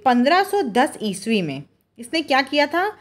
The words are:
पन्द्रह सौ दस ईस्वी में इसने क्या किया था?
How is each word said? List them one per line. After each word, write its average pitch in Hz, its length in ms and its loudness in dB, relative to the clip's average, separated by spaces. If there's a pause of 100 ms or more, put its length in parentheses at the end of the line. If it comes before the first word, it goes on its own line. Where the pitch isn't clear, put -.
पन्द्रह 262 380 4
सौ 392 200 -2
दस 254 380 0
ईस्वी 214 400 -2
में 143 220 -8 (360)
इसने 302 220 -6
क्या 269 200 0
किया 285 260 0
था? 330 160 -2 (180)